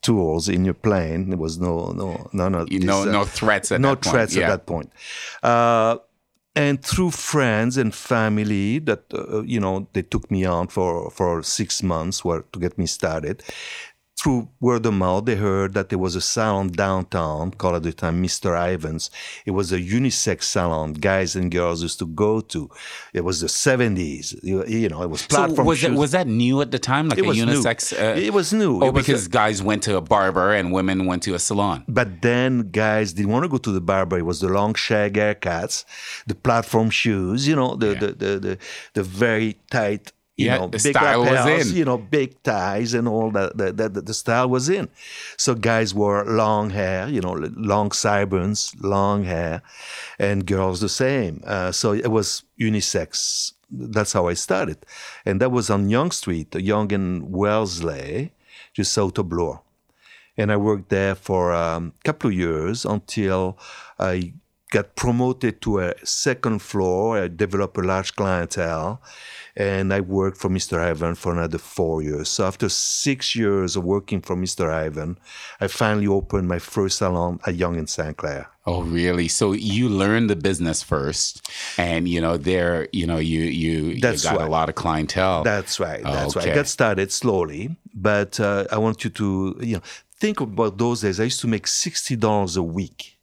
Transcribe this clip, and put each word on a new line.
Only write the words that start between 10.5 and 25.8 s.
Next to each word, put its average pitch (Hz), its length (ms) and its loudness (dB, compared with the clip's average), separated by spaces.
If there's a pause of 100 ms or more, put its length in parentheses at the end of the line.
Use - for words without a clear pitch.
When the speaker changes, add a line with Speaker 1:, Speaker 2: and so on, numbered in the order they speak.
Speaker 1:
for, 87 440 -2
for 85 320 0
six - 400 -4
months 85 420 -2
where, 85 160 0 (100)
to - 80 -12
get 87 180 -4
me 90 80 0
started. 80 580 -4 (760)
Through 127 300 0 (100)
word 120 260 2
of 110 80 4
mouth, 92 320 2
they 117 100 2
heard 98 400 0
that 95 140 0
there 98 80 -2
was 92 180 0
a 90 60 -2
salon 101 460 0
downtown 90 840 -2
called 90 240 0
at 82 80 -2
the 82 100 -2
time 85 280 0
Mister 90 340 0
Ivan's. 82 540 -2 (360)
It 104 60 -2
was 92 200 0
a 92 80 0
unisex 107 640 0
salon 80 500 0
guys 95 440 2
and 90 120 0
girls 85 320 0
used 85 180 -4
to 92 60 -2
go 104 360 0
to. 85 280 -8 (440)
It 90 100 -2
was 87 180 -2
the 85 80 -2
seventies. 98 920 0
You, 95 220 -2
you 113 240 0
know, 78 140 -6
it 87 60 -4
was 78 120 -6
Speaker 2:
So - 60 -8
Speaker 1:
platform 143 400 4
Speaker 2:
was 151 160 2